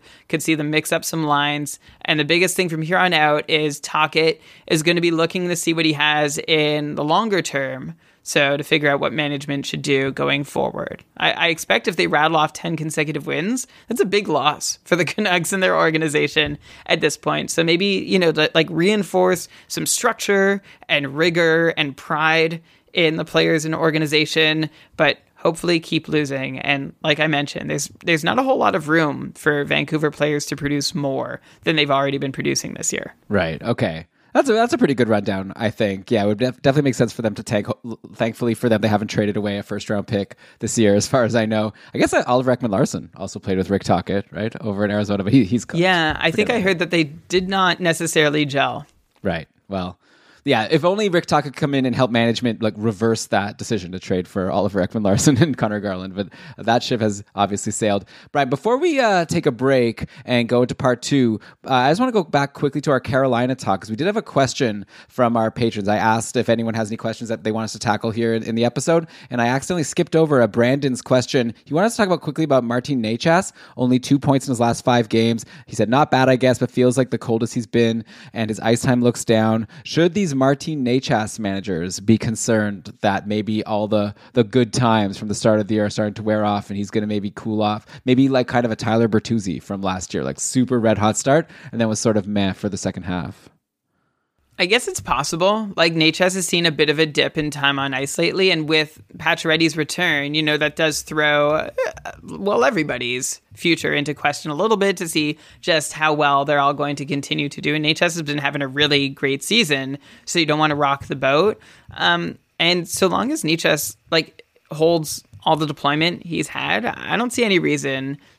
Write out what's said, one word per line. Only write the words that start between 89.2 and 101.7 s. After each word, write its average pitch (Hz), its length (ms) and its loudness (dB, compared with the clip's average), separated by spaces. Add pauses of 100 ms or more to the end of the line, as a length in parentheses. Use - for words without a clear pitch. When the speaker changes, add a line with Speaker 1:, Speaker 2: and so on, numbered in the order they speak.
Speaker 2:
from 98 200 -8
last 92 320 -4
year, 85 100 -2
like, 69 160 -6
super 127 400 0
red 107 180 2
hot 107 200 2
start 156 300 2 (240)
and 117 80 -4
then 113 80 2
was 107 120 -2
sort 110 180 2
of 101 100 0
meh 101 260 0
for - 140 -6
the 95 100 -4
second 95 260 -6
half." 90 460 -8 (1080)
Speaker 1:
I 185 80 2
guess 233 200 2
it's 370 120 -6
possible. 185 760 0
Like, 165 200 2
Necas 165 400 2
has 185 120 -4
seen 170 200 0
a 160 40 2
bit 151 200 2
of 143 80 0
a 160 80 2
dip 143 320 -2
in 151 100 -2
time 139 300 -2
on 135 160 -2
ice 139 240 -4
lately, 175 320 2
and 156 180 0
with 156 320 0 (160)
Pacioretty's 160 580 0
return, 151 600 -2
you 156 80 0
know, 151 140 2
that 151 180 -2
does 156 260 0
throw, 147 540 2
uh, - 160 -4 (500)